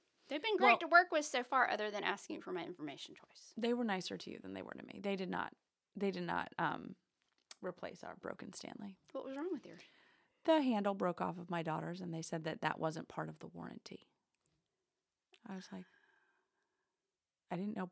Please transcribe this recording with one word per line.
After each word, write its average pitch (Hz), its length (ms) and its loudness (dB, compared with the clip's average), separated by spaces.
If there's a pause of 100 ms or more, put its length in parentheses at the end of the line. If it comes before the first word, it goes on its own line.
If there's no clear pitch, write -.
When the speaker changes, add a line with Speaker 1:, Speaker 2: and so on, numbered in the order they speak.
(280)
Speaker 1:
they've 302 140 -2
been 427 160 2
great 370 140 10
Speaker 2:
Well, - 80 8
Speaker 1:
to 339 80 -4
work 349 220 10
with 302 140 4
so 247 180 0
far, 254 280 4
other 214 200 0
than 208 140 -4
asking - 380 -2
for 185 100 -6
my 175 120 -2
information - 500 -10
twice. - 420 -20
Speaker 2:
they 233 160 4
were 240 120 2
nicer 190 340 0
to - 120 -10
you - 120 -8
than 95 100 -8
they 95 80 -6
were - 180 -8
to - 80 -10
me. - 160 -12
They 202 140 0
did 185 140 -4
not, - 240 -2 (420)
they 202 140 2
did 180 140 -4
not, 175 340 -2
um, - 360 -2 (680)
replace - 420 -8
our 87 160 -10
broken - 320 -10
Stanley. - 460 -12 (140)
Speaker 1:
What - 120 -8
was 269 140 -8
wrong 330 140 -4
with 262 120 -6
yours? 180 160 -16 (640)
Speaker 2:
The 311 160 8
handle 208 320 4
broke 185 300 0
off 180 160 -2
of 175 120 -10
my 170 120 0
daughter's, 165 400 -2
and 170 100 -4
they 165 80 -4
said 160 240 -4
that 160 160 -4
that - 180 2
wasn't 160 300 -2
part 156 220 -6
of 156 80 -14
the - 80 -12
warranty. - 600 -12 (1400)
I 196 80 -10
was 185 160 -12
like, 185 140 -12 (1600)
I 175 60 -2
didn't 202 200 -2
know 185 160 -4